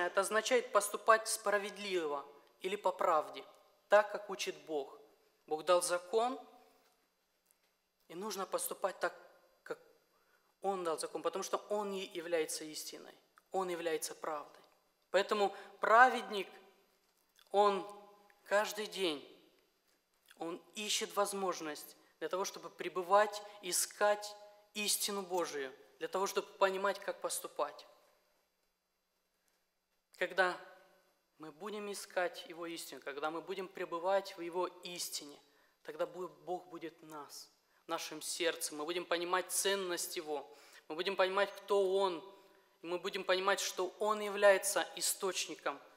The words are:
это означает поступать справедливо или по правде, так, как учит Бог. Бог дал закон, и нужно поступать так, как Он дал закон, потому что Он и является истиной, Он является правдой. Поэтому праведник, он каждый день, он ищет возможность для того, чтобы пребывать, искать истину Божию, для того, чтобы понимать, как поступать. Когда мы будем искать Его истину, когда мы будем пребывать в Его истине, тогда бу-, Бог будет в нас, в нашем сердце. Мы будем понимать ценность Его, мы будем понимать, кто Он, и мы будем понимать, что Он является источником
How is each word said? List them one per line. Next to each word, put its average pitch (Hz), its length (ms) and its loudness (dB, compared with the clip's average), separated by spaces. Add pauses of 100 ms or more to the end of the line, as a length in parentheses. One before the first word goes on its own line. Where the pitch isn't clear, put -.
это 185 140 2
означает 220 500 2
поступать 220 560 4
справедливо 190 960 -2 (360)
или 190 160 -2
по 190 160 0
правде, 156 500 2 (460)
так, 208 240 8
как - 160 -8
учит 190 260 -4 (100)
Бог. 147 320 -4 (480)
Бог 156 200 -4
дал 175 160 8
закон, 220 580 0 (1700)
и 165 80 -16
нужно 190 300 -6
поступать - 540 -2
так, 175 140 0 (500)
как - 140 -10 (840)
Он 190 220 -2
дал 160 160 -2
закон, 165 220 -6
потому 175 220 -2
что 190 140 -2 (120)
Он 208 240 -2
и 190 60 -6
является 170 680 -4
истиной, - 500 -12 (360)
Он 185 180 -2
является 165 460 -2
правдой. - 460 -8 (500)
Поэтому 196 440 2 (240)
праведник, 214 680 6 (1040)
он 196 360 4 (560)
каждый 208 420 2
день, 175 400 -2 (1120)
он 170 240 -6 (140)
ищет 208 400 -4
возможность 190 800 -4 (220)
для 160 100 -6
того, 185 160 -2
чтобы 165 240 -10
пребывать, 185 720 2 (200)
искать 208 720 2 (380)
истину 202 480 0
Божию, 147 520 -2 (240)
для 160 100 -4
того, 190 200 0
чтобы 190 200 -2
понимать, 190 520 2
как - 220 -8
поступать. - 680 -6 (2250)
Когда 180 420 2 (800)
мы 156 140 -14
будем 202 400 -8
искать 180 560 -4
Его 170 180 -10
истину, 165 360 -10
когда 143 300 -4
мы 165 100 -6
будем 185 260 -8
пребывать 180 720 -2
в 170 40 -12
Его 170 260 -4 (160)
истине, 165 560 -10 (440)
тогда 156 220 -4
бу-, 170 220 -8
Бог 175 400 -10
будет 160 340 -12
в 160 40 -20
нас, - 440 -14 (360)
в - 20 -14
нашем 160 340 -6
сердце. - 540 -2
Мы 147 100 -4
будем 175 200 -2
понимать 175 460 0
ценность 190 640 0
Его, 151 300 -4 (400)
мы 156 80 -8
будем 185 200 -2
понимать, 190 400 4
кто 196 400 2
Он, 185 280 2 (580)
и - 40 -14
мы 175 140 -4
будем 190 240 -6
понимать, 190 360 2
что - 400 -4
Он 214 220 0
является 202 760 4
источником 165 840 -2 (160)